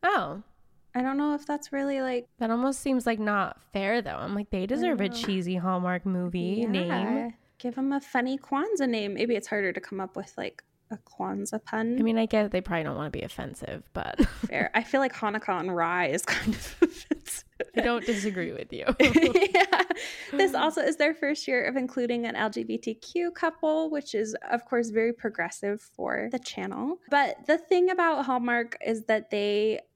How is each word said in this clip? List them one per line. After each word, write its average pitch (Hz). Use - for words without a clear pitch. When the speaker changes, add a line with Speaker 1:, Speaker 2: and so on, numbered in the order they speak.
Speaker 1:
Oh. 202
Speaker 2:
I 247
don't 269
know 294
if 294
that's 294
really, 277
like 247
Speaker 1:
That 226
almost 254
seems, 262
like, 226
not 208
fair, 202
though. 190
I'm 175
like, 202
they 190
Speaker 2:
I 190
Speaker 1:
deserve 294
a 202
Speaker 2:
know. 185
Speaker 1:
cheesy 185
Hallmark 180
movie 180
Speaker 2:
Yeah. 233
Speaker 1:
name. 196
Speaker 2:
Give 240
'em 269
a 277
funny 262
Kwanzaa 285
name. 214
Maybe 233
it's 202
harder 202
to 190
come 190
up 190
with, -
like, -
a 220
Kwanzaa 202
pun. 226
Speaker 1:
I 220
mean, 226
I 226
get 214
they 185
probably 165
don't 143
wanna 147
be -
offensive, -
but -
<laughs> -
Speaker 2:
Fair. -
I 226
feel 269
like 262
Hanukkah 214
on 180
Rye 175
is 156
kind -
of -
<laughs> -
offensive. -
Speaker 1:
I -
don't 240
disagree 196
with -
you. -
Speaker 2:
<laughs> -
Yeah. 359
This 285
also 311
is 320
their 302
first 294
year 247
of 247
including 240
an 226
L 214
G 233
B 226
T 220
Q 349
couple, 320
which 294
is, 220
of 240
course, 233
very 226
progressive 208
for -
the 254
channel. 226
But 285
the 320
thing 359
about 330
Hallmark 240
is 220
that 220
they 208